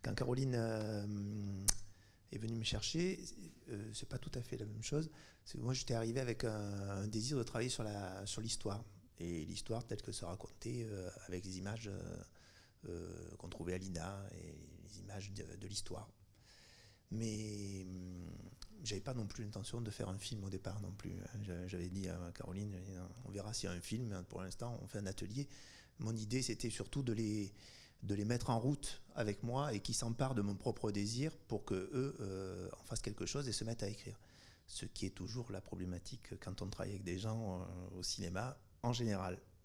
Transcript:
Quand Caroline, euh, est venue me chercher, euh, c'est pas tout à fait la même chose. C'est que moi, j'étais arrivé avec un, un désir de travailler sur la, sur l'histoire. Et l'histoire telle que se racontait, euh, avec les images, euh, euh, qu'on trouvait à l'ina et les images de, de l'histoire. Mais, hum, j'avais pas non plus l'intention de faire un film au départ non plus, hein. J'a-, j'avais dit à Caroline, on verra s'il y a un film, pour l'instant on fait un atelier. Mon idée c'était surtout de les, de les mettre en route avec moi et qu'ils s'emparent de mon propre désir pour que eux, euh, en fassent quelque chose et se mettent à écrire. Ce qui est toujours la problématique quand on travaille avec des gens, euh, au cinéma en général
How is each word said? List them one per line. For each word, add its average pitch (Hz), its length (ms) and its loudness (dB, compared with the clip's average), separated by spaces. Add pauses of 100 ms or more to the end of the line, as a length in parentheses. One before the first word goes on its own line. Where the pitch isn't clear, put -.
Quand 113 140 0
Caroline, 127 400 4
euh, 110 500 2 (1300)
est - 60 -4
venue 113 180 0
me 113 80 0
chercher, 165 600 2 (460)
euh, 110 240 -4
c'est - 140 -4
pas 131 100 -2
tout - 160 -2
à 123 80 0
fait - 160 -2
la 110 80 -2
même 107 160 -4
chose. 156 280 2 (360)
C'est - 120 -6
que 123 60 -2
moi, 120 100 4
j'étais 131 200 2
arrivé 113 260 4
avec 120 260 2
un, 113 60 6
un 101 560 0
désir 113 300 4
de 120 60 6
travailler 117 260 4
sur 123 140 2
la, 101 420 0
sur - 160 -2
l'histoire. 110 420 0 (360)
Et 85 260 0
l'histoire 113 400 0
telle 101 160 -2
que - 100 -4
se - 140 -2
racontait, 113 640 -2
euh, 95 200 -2 (180)
avec 92 180 0
les 95 120 -2
images, 104 320 -2
euh, 87 340 -4 (640)
euh, 85 500 -6
qu'on - 120 -8
trouvait 90 240 -2
à 92 40 2
l'ina 92 540 -2
et 82 240 -10 (280)
les - 160 -12
images 98 340 -6
de, 101 100 -4 (140)
de 95 100 -8
l'histoire. - 420 -4 (1000)
Mais, 107 760 0
hum, 90 440 -4 (520)
j'avais 104 180 2
pas 135 120 0
non 117 140 2
plus - 160 -2
l'intention 107 380 -2
de 110 100 0
faire 107 180 0
un 104 80 0
film 104 260 -2
au 98 60 0
départ 98 320 -2
non 98 100 -2
plus, 98 200 -4
hein. 95 320 -4
J'a-, 90 240 -2
j'avais 90 220 0
dit 92 200 0
à 87 240 -2
Caroline, 98 420 -2 (500)
on 101 60 -6
verra 101 220 -2
s'il 104 160 0
y - 20 2
a 90 40 2
un 87 60 -2
film, 107 480 0
pour 92 120 -4
l'instant 117 400 -2
on 104 60 -6
fait 107 100 -4
un 101 80 0
atelier. 98 420 0 (520)
Mon 110 160 2
idée 110 260 2
c'était 117 300 0
surtout - 320 0
de 120 100 6
les, 107 400 2 (480)
de 98 140 4
les 104 100 4
mettre 120 240 4
en 120 100 8
route 135 420 2 (140)
avec 107 280 2
moi 127 300 4
et 104 60 4
qu'ils 107 160 0
s'emparent 117 380 4
de 101 80 6
mon 101 140 4
propre 110 360 2
désir 113 460 2 (100)
pour 104 160 2
que - 120 4
eux, 131 440 2
euh, 95 480 -2 (120)
en - 40 -16
fassent - 200 0
quelque 104 240 0
chose 143 200 0
et 110 60 2
se - 100 2
mettent 113 200 0
à 101 40 2
écrire. 107 320 -4 (460)
Ce - 200 -6
qui - 200 -2
est 92 60 0
toujours 117 400 -4
la 98 100 -2
problématique 92 800 -4
quand 101 200 -4
on 95 60 0
travaille 98 260 0
avec 101 100 -4
des 90 160 2
gens, 107 420 2
euh, 90 380 -6
au - 40 -2
cinéma 95 560 0 (220)
en 120 100 4
général 101 480 2 (240)